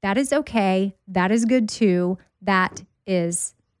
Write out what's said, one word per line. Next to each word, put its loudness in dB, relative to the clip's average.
That -2
is 0
okay. 0
That 0
is 2
good 2
too. 0
That -2
is -2